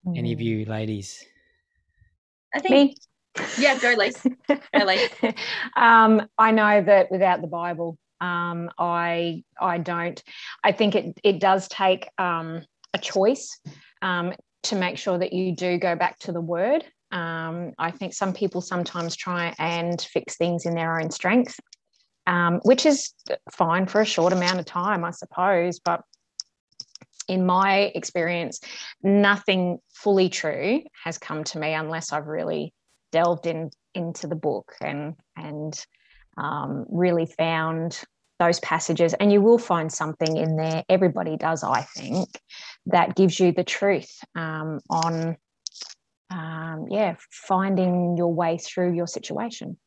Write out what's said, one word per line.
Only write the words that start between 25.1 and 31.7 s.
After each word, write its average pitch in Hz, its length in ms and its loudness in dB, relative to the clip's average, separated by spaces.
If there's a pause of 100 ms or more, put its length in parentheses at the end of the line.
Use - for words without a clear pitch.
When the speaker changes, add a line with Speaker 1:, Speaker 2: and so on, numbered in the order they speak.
Speaker 2:
suppose. 180 680 -2
But 170 220 -2 (1200)
in 185 200 0
my 196 500 4
experience, 170 640 -4 (420)
nothing 196 760 2 (140)
fully 190 360 2
true 185 540 -2 (200)
has 165 160 -8
come 156 260 -8
to - 140 -8
me 156 160 -2